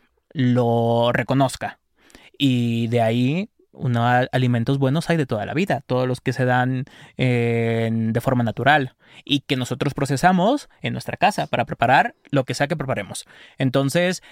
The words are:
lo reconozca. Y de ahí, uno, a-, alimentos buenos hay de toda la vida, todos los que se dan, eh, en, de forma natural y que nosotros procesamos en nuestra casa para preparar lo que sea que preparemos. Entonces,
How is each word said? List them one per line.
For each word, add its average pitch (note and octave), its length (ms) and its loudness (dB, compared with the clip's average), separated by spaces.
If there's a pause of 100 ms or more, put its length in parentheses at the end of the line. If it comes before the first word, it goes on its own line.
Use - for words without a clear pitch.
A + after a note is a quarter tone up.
(320)
lo A#2 800 2
reconozca. C3 680 -2 (580)
Y A#2+ 500 0
de A#2 140 0
ahí, B2+ 480 0 (220)
uno, A#2+ 340 0
a-, B2 260 2
alimentos B2+ 460 0
buenos C#3 320 0
hay E3+ 80 2
de D3 80 0
toda G#2 220 -4
la G#2 80 -6
vida, D#3 320 -2
todos B2+ 200 0
los B2+ 140 -4
que C3 120 -4
se B2+ 120 -2
dan, B2+ 400 0 (320)
eh, A#2 680 0
en, A2+ 260 -2
de A#2 80 -2
forma B2+ 220 0
natural B2+ 520 0 (300)
y C#3+ 140 -2
que - 160 -4
nosotros B2+ 400 -4
procesamos F3+ 720 0 (140)
en B2 100 -4
nuestra - 240 -8
casa F3 300 0
para - 180 -2
preparar F3 480 2 (160)
lo C#3 140 0
que B2+ 100 -6
sea C#3+ 140 -2
que E3 100 -2
preparemos. A2 480 -8 (320)
Entonces, C#3 640 0 (100)